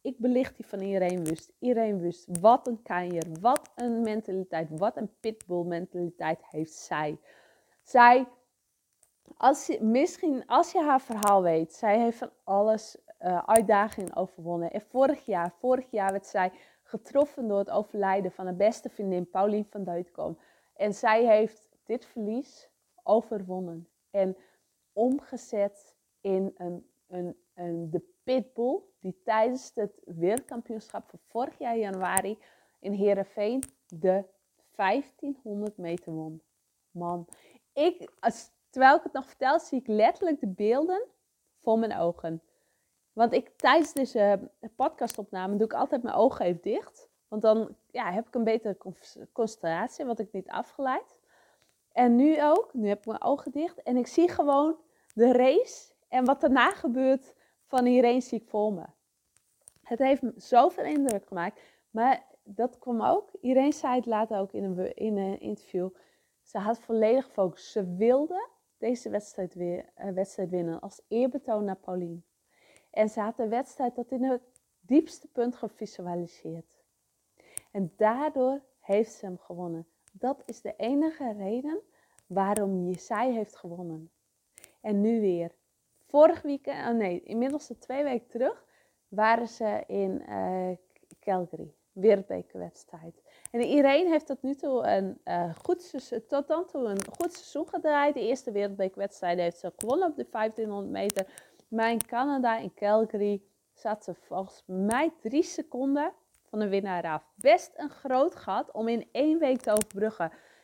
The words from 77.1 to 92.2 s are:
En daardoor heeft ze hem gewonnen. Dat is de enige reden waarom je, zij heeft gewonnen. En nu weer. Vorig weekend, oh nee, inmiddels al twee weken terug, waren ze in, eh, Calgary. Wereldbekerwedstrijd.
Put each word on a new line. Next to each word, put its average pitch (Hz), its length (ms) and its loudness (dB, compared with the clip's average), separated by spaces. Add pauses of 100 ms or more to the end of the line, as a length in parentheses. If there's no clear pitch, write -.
En 196 260 -4
daardoor 269 640 0 (180)
heeft 214 320 0
ze - 120 -20
hem 180 140 -12
gewonnen. 170 480 -10 (260)
Dat 262 320 -6
is - 160 -14
de - 160 -10
enige 285 560 -2
reden 240 480 -6 (460)
waarom 196 640 -2
je, 180 100 -4
zij 240 340 -2
heeft 220 240 -6
gewonnen. 170 540 -14 (720)
En 208 200 0
nu 226 200 4
weer. 175 340 0 (520)
Vorig 302 360 8
weekend, 277 460 -6
oh 240 60 0
nee, 190 280 -2
inmiddels 269 480 -4
al 226 80 -14
twee 269 240 -6
weken 254 260 -4
terug, 262 360 -2 (440)
waren 220 400 2
ze 214 380 -4
in, 196 400 -2
eh, 185 440 -4 (500)
Calgary. 170 540 -6 (180)
Wereldbekerwedstrijd. 180 1300 -2 (280)